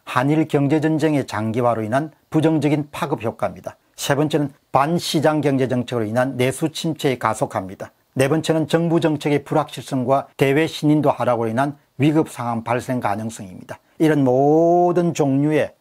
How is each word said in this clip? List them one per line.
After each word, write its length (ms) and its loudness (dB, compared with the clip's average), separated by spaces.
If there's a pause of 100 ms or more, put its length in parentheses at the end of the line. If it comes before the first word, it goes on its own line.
한일 440 0
경제 320 2
전쟁의 460 0
장기화로 560 -2
인한 300 -2 (180)
부정적인 600 2
파급 320 -6
효과입니다. 520 -6 (200)
세 180 -2
번째는 380 0 (200)
반시장 720 2
경제 260 2
정책으로 380 -2
인한 320 -2
내수 340 -2
침체의 460 -4
가속화입니다. 720 -4 (220)
네 160 2
번째는 380 0
정부 320 2
정책의 440 0
불확실성과 840 -2 (100)
대외 300 2
신인도 420 2
하락으로 400 0
인한 260 -2 (220)
위급 320 2
상황 340 -6
발생 360 -2
가능성입니다. 800 -8 (180)
이런 260 2
모든 920 4
종류의 640 0